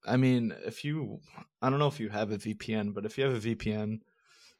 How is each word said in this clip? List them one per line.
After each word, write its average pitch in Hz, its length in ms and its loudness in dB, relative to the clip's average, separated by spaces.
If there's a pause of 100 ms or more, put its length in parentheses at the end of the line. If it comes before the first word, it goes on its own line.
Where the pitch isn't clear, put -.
I 127 120 4
mean, 123 360 4 (120)
if - 180 -8
you, 147 380 -2 (400)
I 127 80 4
don't 139 100 2
know 147 80 6
if 135 140 -2
you 107 80 -2
have 104 220 0
a 104 60 -2
V 107 160 -4
P 110 200 -6
N, 104 180 0
but 101 140 -4
if - 120 -6
you 131 60 2
have 135 120 2
a 113 40 -2
V 113 160 0
P 107 160 -4
N, 107 300 -2 (580)